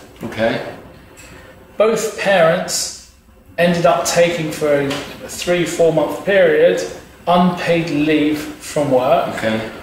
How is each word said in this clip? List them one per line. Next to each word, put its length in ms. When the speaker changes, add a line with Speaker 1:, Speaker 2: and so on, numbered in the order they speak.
Speaker 1:
Okay. 320
Speaker 2:
Both 420
parents 960
ended 300
up 180
taking 460
for 300
a 100
three, 360
four 280
month 340
period 560
unpaid 600
leave 500
from 520
work. 460
Speaker 1:
Okay. 220